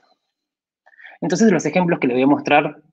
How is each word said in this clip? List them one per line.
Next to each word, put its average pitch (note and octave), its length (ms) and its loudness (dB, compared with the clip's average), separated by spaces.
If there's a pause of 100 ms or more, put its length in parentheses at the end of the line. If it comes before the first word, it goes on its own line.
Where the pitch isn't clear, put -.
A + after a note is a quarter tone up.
(1200)
Entonces, G#3 320 2
los D3+ 140 -2
ejemplos E3+ 320 -2
que D3 80 -4
le B2 80 -2
voy B2+ 80 0
a C3+ 60 2
mostrar D3 540 0 (100)